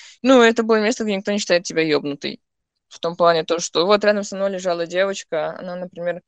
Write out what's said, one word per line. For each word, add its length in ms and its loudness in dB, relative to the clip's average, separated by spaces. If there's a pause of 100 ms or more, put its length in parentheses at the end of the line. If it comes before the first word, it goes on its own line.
(220)
Ну, 200 6
это 200 4
было 180 2
место, 220 -2
где 140 -2
никто 160 -4
не 60 -2
считает 260 0
тебя 180 -2
ебнутой. 580 -4 (460)
В 120 -20
том 180 -6
плане 260 4
то, 160 -2
что 280 -2
вот 180 2
рядом 180 2
со 140 -12
мной 140 -2
лежала 360 -4
девочка, 720 -4
она, 180 -10
например, 520 -8